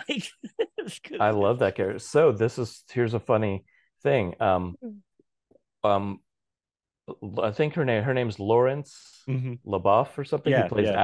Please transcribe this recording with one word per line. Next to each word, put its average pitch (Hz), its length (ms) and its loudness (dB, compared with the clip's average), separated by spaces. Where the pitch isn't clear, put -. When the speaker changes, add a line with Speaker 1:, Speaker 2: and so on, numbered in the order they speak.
Speaker 1:
like 262 220 -6
this?" - 220 -10
'Cause - 200 -8
Speaker 2:
I 107 120 4
love 107 280 2
that 98 160 2
character. 98 240 -2
So 151 320 4
this 110 260 0
is, - 320 -8
here's 120 240 -2
a 113 60 -2
funny 107 460 0
thing. 120 400 0
Um, 90 420 0
Speaker 1:
Mm. 208 180 -14
Speaker 2:
um, 101 360 0
L-, - 360 -8
I 107 80 0
think 151 240 -2
her 160 100 0
name, 113 180 2
her 131 100 0
name's 120 260 -2
Lawrence 123 720 0
Speaker 1:
Mm-hmm. 131 260 -4
Speaker 2:
LaBeouf 101 500 2
or 143 60 -6
something, 143 300 0
who 120 80 4
Speaker 1:
Yeah, 90 60 0
Speaker 2:
plays 107 200 2
Speaker 1:
yeah. 98 160 0